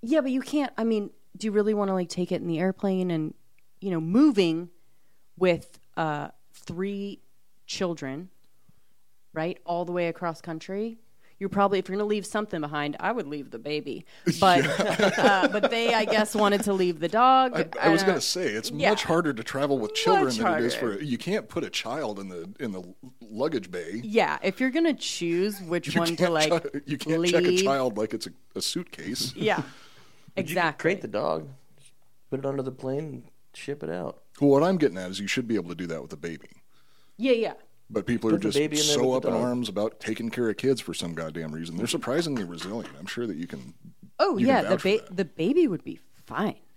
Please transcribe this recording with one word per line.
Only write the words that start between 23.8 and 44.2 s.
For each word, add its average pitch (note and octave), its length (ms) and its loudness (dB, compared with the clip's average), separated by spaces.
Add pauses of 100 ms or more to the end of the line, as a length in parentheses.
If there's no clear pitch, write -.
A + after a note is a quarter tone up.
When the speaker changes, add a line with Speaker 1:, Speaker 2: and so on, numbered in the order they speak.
Speaker 1:
Yeah, F3+ 400 2
if F#3+ 160 -2
you're C4 100 2
gonna D#4+ 240 2
choose F#3 680 -2
which E3+ 340 -4
Speaker 2:
You F3 60 4
Speaker 1:
one E3 80 2
to, E3 80 -2
Speaker 2:
can't F3+ 160 4
Speaker 1:
like, D#3 160 4
Speaker 2:
chu-, D#3+ 360 0
you C#3+ 120 -4
can't E3 280 0
check F3 200 4
a - 20 4
Speaker 1:
leave. F3+ 160 4
Speaker 2:
child C3 340 2
like G#2+ 160 0
it's A2+ 140 -6
a, - 40 -12 (240)
a G2 60 -6
suitcase. - 760 -6
Speaker 1:
Yeah, G#3 320 0
Speaker 3:
<laughs> - 680 -20
But F3+ 140 -4
you E3 60 -4
can - 20 0
Speaker 1:
exactly. D#3+ 240 0
Speaker 3:
crate F#3 200 0
the - 80 -10
dog, G#2+ 400 -2 (800)
put C3 100 -4
it C3+ 60 -8
onto C#3 180 -4
the C3 80 -6
plane, C3 340 -6
and B2+ 180 -12 (300)
ship D3 300 -10
it D#2 60 -6
out. E2+ 320 -6 (180)
Speaker 2:
Well, C#3+ 120 8
what C#3 120 8
I'm F#3 140 4
getting C3+ 200 2
at F#2 140 -8
is F#2+ 80 -8
you G2+ 80 -4
should A#2+ 200 -2
be A2 80 0
able E2+ 140 -2
to F2 60 -6
do F2 120 -6
that D#2+ 140 -6
with D2+ 120 -14
a D#2 40 -14
baby. E2 300 -10 (720)
Speaker 1:
Yeah, B3+ 160 2
yeah. A3 200 -2 (360)
Speaker 2:
But G#2+ 180 -2
people A2+ 240 2
are - 20 6
Speaker 3:
Put G2+ 80 2
the G#2+ 60 0
Speaker 2:
just G#2 100 2
Speaker 3:
baby D3+ 220 0
in D3 80 2
there D3 80 2
Speaker 2:
so - 60 2 (120)
Speaker 3:
with C3 100 0
the - 60 0
Speaker 2:
up - 60 0
in A2 40 2
Speaker 3:
dog. A#2+ 100 0
Speaker 2:
arms B2 200 -2
about G#2 300 -4
taking A2 320 -4
care A#2 180 0
of G2+ 80 -2
kids B2+ 240 0
for E2 140 -8
some F2 180 -6
goddamn D#2+ 380 -6
reason. E2 260 -8
They're G#2+ 80 -2
surprisingly C#3 580 -2
resilient. F2 540 -8
I'm D#2 80 -14
sure A#2+ 220 -6
that F#2+ 100 -4
you E2 80 -6
can - 300 -14 (420)
Speaker 1:
Oh, F4+ 200 2